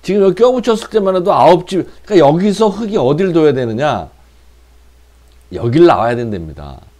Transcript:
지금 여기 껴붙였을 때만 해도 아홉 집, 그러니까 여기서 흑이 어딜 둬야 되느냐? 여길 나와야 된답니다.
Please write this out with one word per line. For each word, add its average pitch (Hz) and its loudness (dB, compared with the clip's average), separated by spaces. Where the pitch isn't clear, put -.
지금 196 0
여기 190 2
껴붙였을 240 0
때만 190 -2
해도 185 0
아홉 151 4
집, 175 -6
그러니까 165 2
여기서 196 0
흑이 208 -6
어딜 151 0
둬야 156 2
되느냐? 120 -4
여길 120 2
나와야 117 2
된답니다. 78 -10